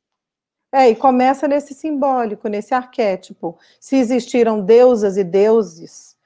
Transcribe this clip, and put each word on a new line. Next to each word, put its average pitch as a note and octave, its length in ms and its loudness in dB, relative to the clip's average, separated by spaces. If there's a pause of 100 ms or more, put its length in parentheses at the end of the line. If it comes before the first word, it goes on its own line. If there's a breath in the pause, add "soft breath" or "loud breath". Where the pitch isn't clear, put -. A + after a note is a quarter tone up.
(760)
É, C4 140 4
e A3+ 80 2
começa B3+ 500 0
nesse C#4+ 280 -4
simbólico, C4 720 -4
nesse G#3 240 -8
arquétipo. G3+ 880 -6 (200 soft breath)
Se - 180 -6
existiram A#3 680 0
deusas A3 540 4
e G3 60 0
deuses, F#3+ 1000 -2